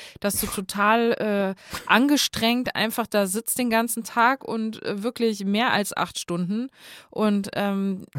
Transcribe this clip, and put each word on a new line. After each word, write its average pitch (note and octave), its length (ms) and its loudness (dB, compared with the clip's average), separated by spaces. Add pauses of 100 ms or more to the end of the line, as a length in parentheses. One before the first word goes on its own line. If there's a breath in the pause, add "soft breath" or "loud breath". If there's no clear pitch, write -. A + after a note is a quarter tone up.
(200 loud breath)
dass - 220 -2
du G#3 60 -2
total, G#3+ 640 2
äh, G3+ 420 0 (340 loud breath)
angestrengt B3 880 2
einfach A3 320 -2
da G3+ 200 2
sitzt G3+ 300 -4
den B3 120 0
ganzen A3+ 340 0
Tag A#3+ 400 2
und, A3 400 -6
äh, G3 200 -4
wirklich A3+ 420 0
mehr G#3+ 260 2
als G3 240 0
acht - 240 -4
Stunden F3+ 480 -4 (420 loud breath)
und, G#3 440 0
ähm, G3 500 -2 (160)